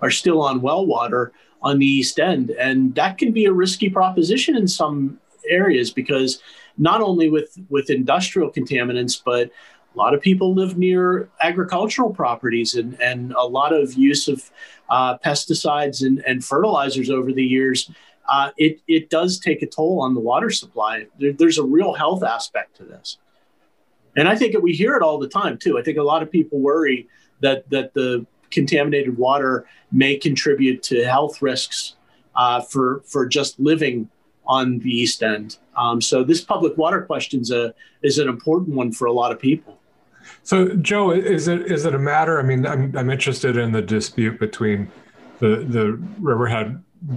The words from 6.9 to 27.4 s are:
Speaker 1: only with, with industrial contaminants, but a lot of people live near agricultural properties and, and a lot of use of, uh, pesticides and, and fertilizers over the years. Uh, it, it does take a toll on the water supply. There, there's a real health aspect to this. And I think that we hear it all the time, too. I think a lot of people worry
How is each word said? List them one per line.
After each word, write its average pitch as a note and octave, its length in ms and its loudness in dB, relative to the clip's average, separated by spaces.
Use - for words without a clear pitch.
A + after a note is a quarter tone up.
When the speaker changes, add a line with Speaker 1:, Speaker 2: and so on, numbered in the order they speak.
Speaker 1:
only F3 280 2
with, D3+ 280 -2
with C#3 200 -2
industrial D3 640 0
contaminants, B2 720 -4
but A#2+ 260 0
a - 40 -16
lot A2+ 160 2
of C#3+ 80 0
people F#3 320 2
live F#3 240 0
near F#3 520 2
agricultural F#3 680 -2
properties A#2+ 680 -2
and, A#2+ 240 -6
and B2 340 -4
a B2 120 0
lot C3+ 280 0
of C#3 200 2
use C#3 340 2
of, C3+ 220 -4
uh, B2+ 300 0
pesticides D3 840 -2
and, C3 220 2
and B2+ 160 -4
fertilizers C3+ 640 0
over C3 220 -2
the C3 120 0
years. C3 460 0
Uh, C#3 300 0
it, D#3 300 2
it D#3+ 220 2
does F3+ 300 0
take D3+ 220 -2
a D3 60 -6
toll D#3+ 340 -2
on B2+ 120 0
the B2 60 -2
water C3 300 0
supply. A2 560 -4
There, C#3+ 140 0
there's D#3+ 240 4
a D3 60 0
real D#3+ 300 2
health F3 300 -2
aspect A2+ 540 -6
to G2 60 -20
this. - 340 -18
And D3+ 120 4
I A3 80 4
think A3 180 0
that G#3 80 2
we F3 120 2
hear A3 220 2
it A#3 60 2
all D#3 180 2
the C3+ 80 -6
time, F3+ 300 -4
too. D3 220 0
I - 20 -6
think D3 160 -4
a D3 60 0
lot D#3 180 2
of D#3 100 -10
people D#3 280 0
worry C#3 480 0